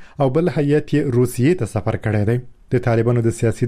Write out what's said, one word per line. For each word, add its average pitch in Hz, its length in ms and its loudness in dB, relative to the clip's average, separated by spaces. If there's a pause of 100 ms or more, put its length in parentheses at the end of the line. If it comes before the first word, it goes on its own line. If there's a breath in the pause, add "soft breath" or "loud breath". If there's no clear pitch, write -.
(220 loud breath)
او 135 80 2
بل 143 260 0
هیات 147 380 0
یې 147 80 4 (140)
روسیې 123 440 2
ته 113 60 -4 (100)
سفر 110 300 -2
کړی 104 260 0
دی. 120 60 0 (360)
د 123 140 2
طالبانو 117 380 2
د 113 100 0
سیاسي 117 320 -2